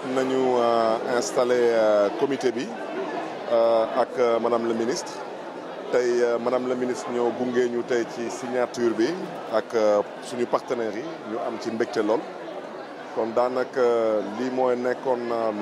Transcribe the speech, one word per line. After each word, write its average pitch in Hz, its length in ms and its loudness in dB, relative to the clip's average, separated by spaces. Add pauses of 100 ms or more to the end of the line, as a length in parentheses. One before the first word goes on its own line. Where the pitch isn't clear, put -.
(140)
nañu, 131 440 2
euh, 117 380 4 (200)
installé, 123 400 2
euh, 110 520 6 (100)
comité 135 340 0
bi, 123 140 -4 (880)
euh, 117 340 4 (100)
ak, 120 120 2 (100)
euh, 120 220 4
Madame 117 280 2
le 117 60 2
ministre. 117 380 -2 (800)
Tey, 123 300 2
euh, 117 160 2
Madame 123 300 0
le 127 60 0
ministre 123 360 -4
ñëw 120 280 0
gunge 123 320 2
ñu 120 140 -2
tey 120 200 0 (100)
ci 117 160 -6
signature 123 600 -2
bi 110 180 2 (460)
ak, 107 200 0
euh, 104 280 4 (200)
suñu 120 240 -4
partenaires 117 500 -2
yi, 127 80 -8 (260)
ñu 113 160 -4
am 117 140 -6
ci 113 100 -6
mbégte 113 280 -2
lool. 156 220 2 (920)
Kon 113 200 -2
daanaka, 123 460 0
euh, 113 400 4 (180)
lii 127 120 -2
mooy 127 260 2
nekkoon, 123 540 -2
euh, 113 320 0